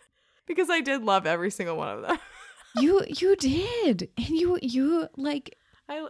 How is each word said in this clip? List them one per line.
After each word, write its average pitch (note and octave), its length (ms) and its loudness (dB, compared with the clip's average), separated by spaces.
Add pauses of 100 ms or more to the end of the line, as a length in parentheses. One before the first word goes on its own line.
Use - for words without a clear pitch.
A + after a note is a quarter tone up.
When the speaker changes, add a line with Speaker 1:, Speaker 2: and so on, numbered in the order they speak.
(460)
Speaker 1:
Because F4 240 -2
I E4 120 2
did C4+ 220 -2
love G3 220 2
every E3+ 240 0
single E3+ 280 -6
one D3+ 100 -4
of G#2 140 -6
them. - 220 -2
<laughs> - 40 -20 (540)
Speaker 2:
You, F4+ 260 6
you F#4 300 2
did. E4 800 0
And A#3 120 -4
you, F4 320 2
you, C#4 540 0
like, C#4+ 420 -6 (300)
Speaker 1:
I, D4+ 220 -8